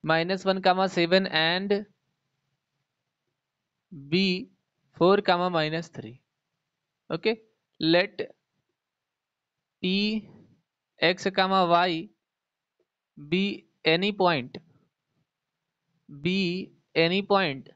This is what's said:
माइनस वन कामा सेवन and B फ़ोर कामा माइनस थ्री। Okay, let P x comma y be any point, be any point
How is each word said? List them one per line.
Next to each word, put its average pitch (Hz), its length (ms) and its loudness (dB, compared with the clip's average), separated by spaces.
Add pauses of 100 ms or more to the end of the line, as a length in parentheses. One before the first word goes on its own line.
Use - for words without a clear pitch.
माइनस 170 420 -2
वन 190 160 0
कामा 185 260 2
सेवन 185 400 2 (100)
and 180 340 0 (2500)
B 180 80 2 (800)
फ़ोर 196 300 4
कामा 180 220 2
माइनस 160 440 -4
थ्री। 110 180 -14 (960)
Okay, 220 240 -2 (460)
let 175 420 2 (1600)
P 185 100 0 (1080)
x 180 260 0 (120)
comma 190 320 2
y 170 400 0 (1040)
be 147 240 -2 (540)
any 196 160 -2 (100)
point, 156 400 -2 (1500)
be 156 280 -4 (680)
any 190 140 0 (120)
point 156 420 -2